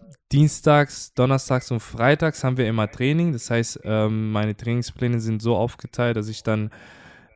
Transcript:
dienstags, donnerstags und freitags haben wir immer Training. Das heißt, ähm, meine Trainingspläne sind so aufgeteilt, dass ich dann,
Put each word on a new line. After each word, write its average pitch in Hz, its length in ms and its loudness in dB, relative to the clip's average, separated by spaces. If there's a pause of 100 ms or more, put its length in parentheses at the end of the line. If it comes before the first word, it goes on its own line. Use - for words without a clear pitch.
(320)
dienstags, 147 840 4
donnerstags 127 560 0
und 117 120 -2
freitags 147 640 0
haben 127 100 0
wir 127 120 0
immer 110 220 0
Training. 156 440 0
Das - 180 -8
heißt, 117 320 -2
ähm, 107 480 0
meine 107 240 0
Trainingspläne 120 640 -2
sind 110 220 -2
so 113 160 2
aufgeteilt, 120 580 -2
dass 107 140 -4
ich - 140 -12
dann, 107 280 -2 (640)